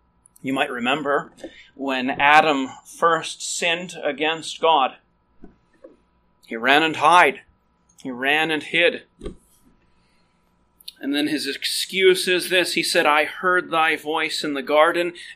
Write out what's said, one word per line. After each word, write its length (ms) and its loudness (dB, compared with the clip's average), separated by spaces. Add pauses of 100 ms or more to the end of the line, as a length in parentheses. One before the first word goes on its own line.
(420)
You 100 -6
might 200 -2
remember 580 -4 (460)
when 340 -6
Adam 580 2 (160)
first 560 -2
sinned 600 -6
against 580 -6
God. 360 2 (1500)
He 120 -12
ran 260 4
and 140 -2
hid. 460 6 (600)
He 80 -10
ran 400 0
and 140 -4
hid. 400 -2 (2000)
And 120 -6
then 140 -2
his 220 -6
excuse 800 -2
is 200 -2
this. 260 0
He 100 -2
said, 220 0
"I 180 4
heard 480 -4
thy 240 0
voice 480 -6
in 100 -6
the 80 -6
garden, 520 2 (220)